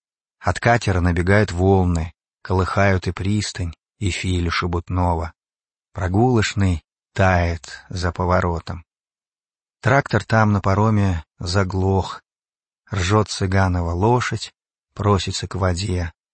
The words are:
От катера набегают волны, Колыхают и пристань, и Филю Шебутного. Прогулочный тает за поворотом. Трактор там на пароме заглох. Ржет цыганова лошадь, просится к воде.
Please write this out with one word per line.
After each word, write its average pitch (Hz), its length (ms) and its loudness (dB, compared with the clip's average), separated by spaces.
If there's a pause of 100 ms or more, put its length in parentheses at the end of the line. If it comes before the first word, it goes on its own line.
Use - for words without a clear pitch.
(380)
От - 220 -2
катера 110 400 2
набегают 87 520 2
волны, 90 600 2 (300)
Колыхают 95 640 0
и 90 60 -4
пристань, 95 640 -4 (240)
и 98 120 -2
Филю 87 400 -2
Шебутного. 87 840 -2 (600)
Прогулочный 98 880 0 (300)
тает 87 760 0
за 87 240 -6
поворотом. 87 720 -2 (960)
Трактор 120 440 0
там 107 280 2
на 101 80 2
пароме 101 640 2 (140)
заглох. 95 840 -2 (720)
Ржет 98 380 0
цыганова 92 640 0
лошадь, 113 600 -2 (420)
просится 98 520 -2
к - 80 -12
воде. 92 580 -2 (220)